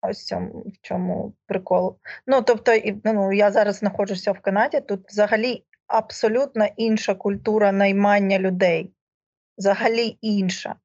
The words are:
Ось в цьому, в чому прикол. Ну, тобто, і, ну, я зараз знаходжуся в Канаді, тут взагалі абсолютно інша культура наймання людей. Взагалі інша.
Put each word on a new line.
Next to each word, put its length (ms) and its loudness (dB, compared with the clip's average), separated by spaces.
Ось 200 -6
в 40 -20
цьому, 220 -6
в 240 -14
чому 500 -4
прикол. 520 -2
Ну, 160 2
тобто, 320 2
і, 300 -2
ну, 280 0
я 180 4
зараз 260 2
знаходжуся 560 -2
в 80 -6
Канаді, 400 0
тут 280 -8
взагалі 560 0
абсолютно 800 0
інша 380 0
культура 580 0
наймання 640 2
людей. 540 0
Взагалі 600 0
інша. 540 -2